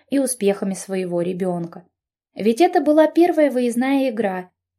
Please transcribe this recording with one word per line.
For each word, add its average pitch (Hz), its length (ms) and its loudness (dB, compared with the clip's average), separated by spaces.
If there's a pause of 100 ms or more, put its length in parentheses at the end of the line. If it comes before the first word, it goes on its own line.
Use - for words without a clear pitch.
и 277 120 0
успехами 196 540 -2
своего 185 460 -6
ребёнка. 175 640 -6 (500)
Ведь 226 260 0
это 359 200 4
была 302 280 4
первая 311 420 2
выездная 254 580 0
игра, 196 420 -4 (280)